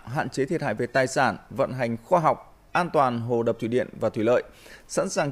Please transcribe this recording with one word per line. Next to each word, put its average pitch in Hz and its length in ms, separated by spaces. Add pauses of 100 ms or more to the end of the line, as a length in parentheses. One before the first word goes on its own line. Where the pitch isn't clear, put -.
hạn 123 240
chế 135 160
thiệt 156 180
hại 117 120
về 120 120
tài 131 200
sản, 127 300 (140)
vận 120 220
hành 120 320
khoa 180 160
học, 143 280 (240)
an 170 200
toàn 127 280
hồ 117 220
đập, 117 180
thủy 117 80
điện 120 200 (120)
và 113 80
thủy 107 160
lợi, 120 180 (460)
sẵn 180 200
sàng 165 240